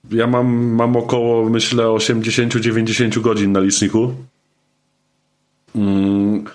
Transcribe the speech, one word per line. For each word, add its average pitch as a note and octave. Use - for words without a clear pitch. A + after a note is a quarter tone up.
Ja A2+
mam, B2
mam A#2+
około, A#2
myślę, A#2
osiemdziesięciu, A2+
dziewięćdziesięciu A2+
godzin G#2+
na G2
liczniku. G#2
Mm. G2+